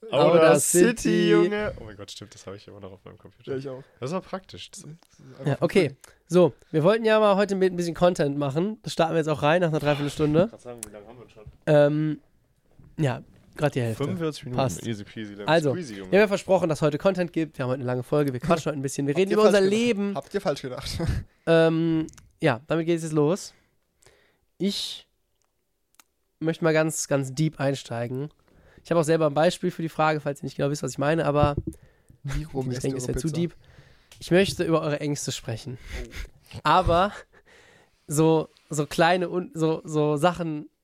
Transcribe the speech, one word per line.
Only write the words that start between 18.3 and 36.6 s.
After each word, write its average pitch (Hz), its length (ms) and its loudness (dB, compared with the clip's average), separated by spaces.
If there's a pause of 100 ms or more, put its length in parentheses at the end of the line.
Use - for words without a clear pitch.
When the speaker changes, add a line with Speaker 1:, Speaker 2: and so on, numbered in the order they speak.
Speaker 2:
Wir 123 60 -6
quatschen 160 320 0
heute 147 80 -6
ein - 40 -8
bisschen. 139 240 -4
Wir 143 60 0
Speaker 3:
Habt 156 80 -2
Speaker 2:
reden 196 100 0
Speaker 3:
ihr 208 60 2
Speaker 2:
über 214 60 4
Speaker 3:
falsch 208 140 6
Speaker 2:
unser 190 120 4
Speaker 3:
gedacht? 214 180 0
Speaker 2:
Leben. 202 280 -2
Speaker 3:
Habt - 200 -12
ihr 202 60 -4
falsch 147 200 -4
gedacht? 123 280 -10
<laughs> - 100 -8 (480)
Speaker 2:
Ähm, 165 600 4 (340)
ja, 135 240 2
damit 160 220 -2
geht 170 100 2
es 160 60 -6
jetzt 156 100 -6
los. 156 400 0 (1040)
Ich - 500 -6 (1300)
möchte 160 240 -2
mal 160 100 4
ganz, 156 340 0
ganz 135 260 -2
deep 156 260 -2
einsteigen. 127 680 -4 (540)
Ich - 80 -6
habe 170 80 2
auch 156 60 2
selber 160 220 2
ein 143 60 0
Beispiel 165 380 0
für - 100 -10
die 160 80 -4
Frage, 156 300 0
falls 143 220 -8
ihr - 40 -10
nicht 135 120 -10
genau 143 120 0
wisst, 147 140 -6
was 135 80 -6
ich - 60 -14
meine, 156 280 0
aber 147 300 2 (680)
Speaker 3:
Wie 143 200 -6
rum 135 280 -6
Speaker 2:
ich 123 60 -4
Speaker 3:
ist 127 60 -8
Speaker 2:
denke, 135 140 -2
Speaker 3:
eure 131 40 -6
Speaker 2:
es 127 60 -8
wäre 131 100 -4
zu 131 100 -4
Speaker 3:
Pizza? 156 120 -4
Speaker 2:
deep. 170 160 -4 (640)
Ich - 120 -4
möchte 185 320 2
über 160 180 2
eure 151 180 -2
Ängste 147 320 -4
sprechen. 123 460 -10 (840)